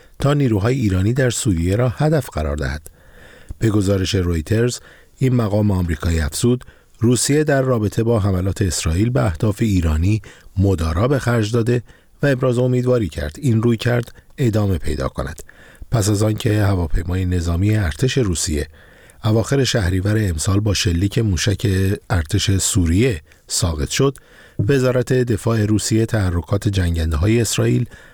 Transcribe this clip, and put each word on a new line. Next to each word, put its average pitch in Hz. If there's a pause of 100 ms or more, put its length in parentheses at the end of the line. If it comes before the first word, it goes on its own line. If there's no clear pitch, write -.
(200)
تا 143
نیروهای 123
ایرانی 104
در 131
سوریه 90
را 123
هدف 151
قرار 73
دهد. 73 (800)
به 113
گزارش 98
رویترز، 92 (380)
این 131
مقام 107
آمریکایی 82
افزود، 117 (360)
روسیه 127
در 143
رابطه 117
با 117
حملات 95
اسرائیل 92
به 127
اهداف 101
ایرانی 92 (360)
مدارا 95
به 139
خرج 113
داده 117 (400)
و 143
ابراز 127
امیدواری 123
کرد 78
این 113
رویکرد 120 (240)
ادامه 104
پیدا 71
کند. - (480)
پس 107
از 107
آنکه 107
هواپیمای 90
نظامی 90
ارتش 104
روسیه 82 (560)
اواخر 113
شهریور 98
امسال 92
با 104
شلیک 92
موشک 98 (420)
ارتش 95
سوریه 92 (260)
ساقط 76
شد، 135 (420)
وزارت 127
دفاع 113
روسیه 110
تحرکات 95
جنگنده‌های 85
اسرائیل 117 (280)